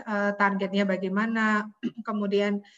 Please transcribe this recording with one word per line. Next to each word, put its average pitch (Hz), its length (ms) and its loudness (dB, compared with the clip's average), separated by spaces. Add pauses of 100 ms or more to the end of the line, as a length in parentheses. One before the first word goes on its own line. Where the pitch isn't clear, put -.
eh, 202 320 0
targetnya 196 480 2
bagaimana, 214 800 0 (160)
<clears throat> 233 260 -8
kemudian 202 540 0 (160)